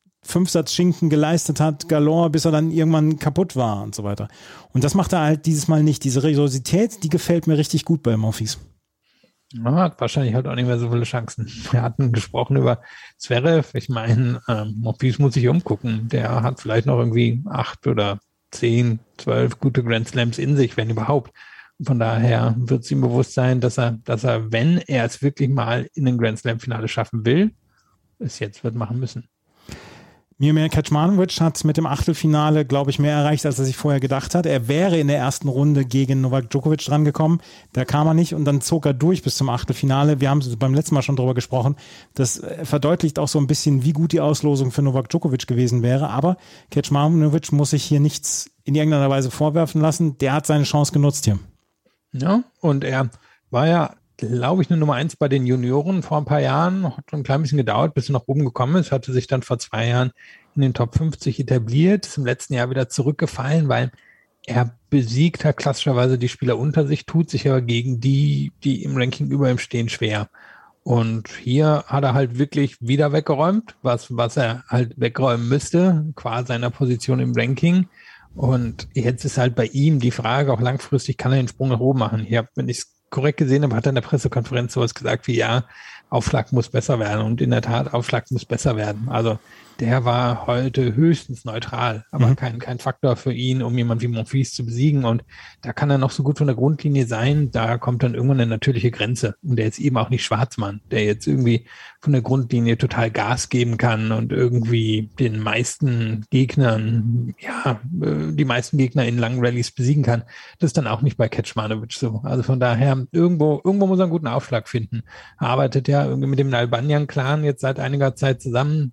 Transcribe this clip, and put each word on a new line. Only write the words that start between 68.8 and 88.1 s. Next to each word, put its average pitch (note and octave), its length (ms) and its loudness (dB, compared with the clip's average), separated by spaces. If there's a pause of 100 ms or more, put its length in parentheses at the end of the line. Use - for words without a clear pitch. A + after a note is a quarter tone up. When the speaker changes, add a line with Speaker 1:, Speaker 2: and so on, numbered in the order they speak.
Speaker 2:
im C#3 140 -4
Ranking C3 320 -2
über C#3 200 2
ihm B2 100 2
stehen, A#2 300 -4
schwer. G#2+ 420 -4 (520)
Und A2+ 460 0
hier D3+ 580 0
hat C#3 160 0
er B2+ 120 2
halt B2 240 0
wirklich C#3+ 420 -2
wieder C#3 320 0
weggeräumt, D#3 720 0
was, A#2+ 340 -2
was A#2 200 -2
er B2 300 -2
halt A#2+ 320 -2
wegräumen A#2+ 500 0
müsste, D#3+ 580 2 (100)
qua A#2+ 280 -6
seiner A#2+ 260 -2
Position B2+ 500 0
im B2 160 -2
Ranking. E3 500 2 (480)
Und B2 600 -2
jetzt B2 300 -2
ist C#3+ 140 -4
halt B2 160 0
bei A#2 120 0
ihm C#3 340 2
die A#2+ 100 2
Frage, C3 420 0
auch A2+ 80 0
langfristig, B2+ 580 -2
kann B2+ 120 -2
er C3+ 80 4
den B2 100 0
Sprung C3 200 -4
nach A#2 120 0
oben C3 200 2
machen? A2 200 0
Hier, A2 360 -2
wenn B2+ 120 -4
ich's - 280 -8 (140)
korrekt C#3+ 280 0
gesehen C#3 240 2
habe, B2 120 2
hat A2 120 0
er C#3+ 40 2
in B2+ 40 0
der A#2+ 80 0
Pressekonferenz B2 720 -2
sowas A#2+ 200 0
gesagt - 340 -4
wie, A#2 80 0
ja, A2+ 280 2 (460)
Aufschlag A#2+ 420 -2
muss B2 160 0
besser A#2+ 300 0
werden. G#2+ 260 -2
Und A#2 160 -2
in B2 100 0
der A#2 120 2
Tat, B2 320 -2
Aufschlag A#2+ 360 -2